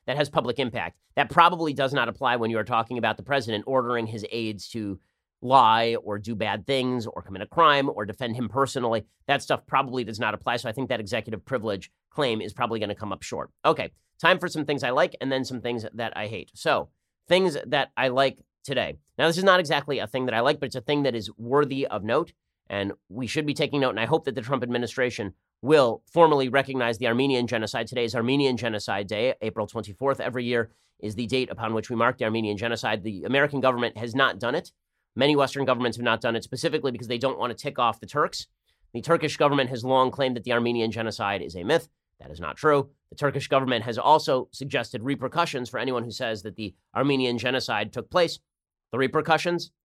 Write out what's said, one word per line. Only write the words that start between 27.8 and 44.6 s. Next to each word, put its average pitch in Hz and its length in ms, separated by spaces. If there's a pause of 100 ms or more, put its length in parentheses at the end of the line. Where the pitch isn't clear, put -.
Today 120 160
is 117 120
Armenian 131 420
Genocide 104 500
Day. 107 340
April 110 260
twenty-fourth 117 520
every 123 240
year 120 280 (280)
is 104 160
the 117 120
date 131 220
upon 110 240
which 110 160
we 123 60
mark 120 220
the 117 80
Armenian 110 320
Genocide. 110 460
The 98 200
American 139 380
government 120 360
has 113 180
not 123 240
done 123 160
it. - 160 (440)
Many 143 200
Western 139 300
governments 120 320
have 120 60
not 113 180
done 117 140
it 113 80
specifically 143 480
because 120 160
they 120 100
don't 123 220
want 117 120
to 110 100
tick 139 180
off 117 200
the 110 60
Turks. 147 420 (460)
The 120 80
Turkish 160 360
government 139 320
has 120 140
long 131 280
claimed 131 240
that 117 80
the 123 100
Armenian 117 380
Genocide 104 500
is 80 140
a 87 80
myth. 151 260 (300)
That 65 120
is 78 80
not 80 180
true. 143 320 (200)
The - 80
Turkish 139 300
government 127 360
has 117 140
also 147 540
suggested 127 520